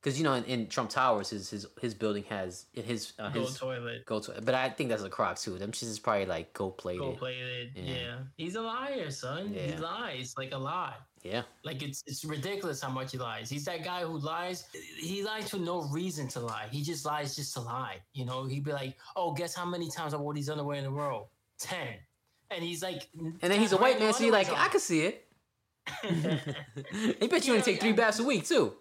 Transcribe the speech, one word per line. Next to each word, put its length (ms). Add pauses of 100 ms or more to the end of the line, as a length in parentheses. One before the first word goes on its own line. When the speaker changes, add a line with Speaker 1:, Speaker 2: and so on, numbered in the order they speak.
Speaker 1:
'cause, 160
you 80
know, 80
in, 120
in 240
Trump 200
Towers, 400
his, 220
his, 160 (160)
his 100
building 380
has, 420
in 120
his, 340
uh, 100
Speaker 2:
Gold 200
Speaker 1:
his 100
Speaker 2:
toilet. 480
Speaker 1:
gold 180
toilet, 220
but 80
I 160
think 180
that's 140
a 80
crock 280
too. 200
Them 140
shits 180
is 80
probably, 260
like, 300
gold 240
plated. 240
Speaker 2:
Gold 160
plated, 580
Speaker 1:
Yeah. 180
Speaker 2:
yeah. 220 (220)
He's 160
a 80
liar, 480
son. 380
He 240
Speaker 1:
Yeah. 80
Speaker 2:
lies, 580
like, 140
a 60
lot. 440 (200)
Speaker 1:
Yeah. 220 (180)
Speaker 2:
Like, 200
it's, 240
it's 160
ridiculous 600
how 80
much 220
he 60
lies. 300
He's 160
that 180
guy 200
who 160
lies. 460 (340)
He 260
lies 240
for 80
no 280
reason 440
to 120
lie. 300
He 120
just 240
lies 280
just 200
to 60
lie. 360 (160)
You 140
know, 180
he'd 180
be 120
like, 240 (180)
"Oh, 160
guess 220
how 100
many 260
times 220
I 60
wore 160
these 160
underwear 260
in 80
a 60
row? 380 (300)
Ten." 360 (560)
And 120
he's 200
like, 260 (100)
Speaker 1:
And 220
then 180
he's 140
a 40
Speaker 2:
got 40
Speaker 1:
white 180
Speaker 2:
brand 20
Speaker 1:
man, 80
Speaker 2:
new 100
Speaker 1:
so 60
you're 100
like, 140
Speaker 2:
underwear 180
Speaker 1:
"I 20
can 120
see 200
it." 260 (600)
<laughs> 180
Speaker 2:
on. 360 (760)
<laughs> 40
Speaker 1:
He 60
bet 200
you 80
Speaker 2:
You 0
Speaker 1:
only 20
Speaker 2:
know, 60
Speaker 1:
take 180
three 80
Speaker 2:
yeah. 80
Speaker 1:
baths 220
a 60
week, 220
too. 340